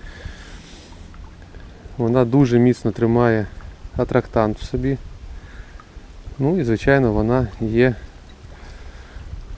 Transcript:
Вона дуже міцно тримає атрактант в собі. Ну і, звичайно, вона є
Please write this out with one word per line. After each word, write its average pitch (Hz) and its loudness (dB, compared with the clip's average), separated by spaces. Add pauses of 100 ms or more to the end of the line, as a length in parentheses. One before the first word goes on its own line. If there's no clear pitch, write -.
(2000)
Вона 123 2
дуже 120 4
міцно 120 4
тримає 113 2 (500)
атрактант 113 0
в - -10
собі. 131 -2 (1400)
Ну 156 2
і, 135 0
звичайно, 117 4
вона 113 2 (120)
є 117 4 (1600)